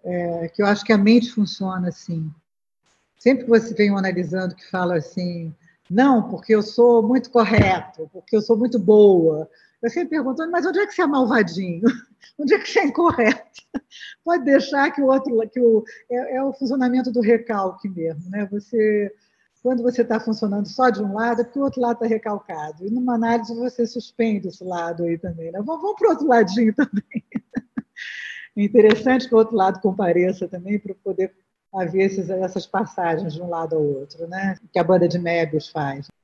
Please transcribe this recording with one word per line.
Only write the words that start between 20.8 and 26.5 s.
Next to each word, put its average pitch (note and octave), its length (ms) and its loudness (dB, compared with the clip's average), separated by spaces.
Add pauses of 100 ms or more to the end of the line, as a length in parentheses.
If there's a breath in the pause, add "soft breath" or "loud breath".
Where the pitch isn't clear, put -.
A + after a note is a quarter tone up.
de G#3 120 -2
um G3 120 -4
lado, A#3 280 -2
é - 20 -2
porque A#3+ 160 -8
o C#4 40 0
outro C4+ 180 -4
lado A#3+ 160 -2
tá A3+ 80 -4
recalcado. F#3+ 800 -6
E G#3+ 60 -6
numa B3 240 -2
análise A3+ 400 -2
você A#3+ 320 -4
suspende G#3+ 600 -4
esse F3 160 -12
lado E3+ 400 -6
aí E3+ 140 -2
também, E3 340 -10
né? F#3 80 -10
Vamos, D#4 220 -8
vamos G4+ 160 -4
pro A4 120 2
outro D#4+ 180 0
ladinho A3 460 4